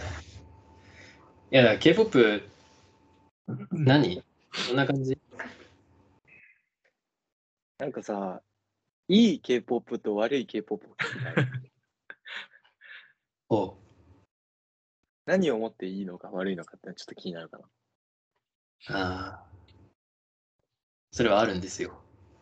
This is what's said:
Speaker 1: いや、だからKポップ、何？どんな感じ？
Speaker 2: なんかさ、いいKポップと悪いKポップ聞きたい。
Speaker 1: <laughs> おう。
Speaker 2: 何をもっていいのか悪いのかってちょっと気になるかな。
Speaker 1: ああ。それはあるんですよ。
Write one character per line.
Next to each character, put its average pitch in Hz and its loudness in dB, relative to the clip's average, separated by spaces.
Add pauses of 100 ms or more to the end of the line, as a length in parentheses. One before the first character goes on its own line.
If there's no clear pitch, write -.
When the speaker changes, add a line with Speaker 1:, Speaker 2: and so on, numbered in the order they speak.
(1500)
Speaker 1:
い - 2
や、 127 8
だ 117 8
か 110 4
ら - -2
K 170 8
ポ 220 4
ッ - 4
プ、 107 4 (1200)
何？ 160 2 (460)
ど 120 -2
ん - 0
な 139 2
感 139 -2
じ？ 131 -4 (2500)
Speaker 2:
な 135 -8
ん 139 -8
か 113 -10
さ、 98 -6 (680)
い 202 6
い 120 -10
K 123 0
ポ - -2
ッ 110 -2
プ 117 -8
と 104 -2
悪 117 0
い 120 -2
K 107 -6
ポ 104 -6
ッ 104 -10
プ - -20
聞 - -10
き 127 -8
た 127 -2
い。 127 2
Speaker 1:
<laughs> - -10 (1800)
お 101 0
う。 - -20 (1500)
Speaker 2:
何 180 2
を 113 0
も 110 -4
っ - -20
て - -10
い 95 -8
い 98 -6
の 90 -12
か - -18
悪 95 -4
い 92 -6
の 82 -12
か - -20
っ - -20
て 95 -16
ち - -18
ょ - -18
っ - -
と - -18
気 - -12
に 90 -8
な 82 -12
る 82 -16
か 107 -20
な。 - -20 (1200)
Speaker 1:
あ 92 -6
あ。 - -20 (1700)
そ 120 -2
れ 113 4
は 101 6
あ 113 4
る 98 -2
ん 90 -4
で 92 -8
す - -10
よ。 - -10 (380)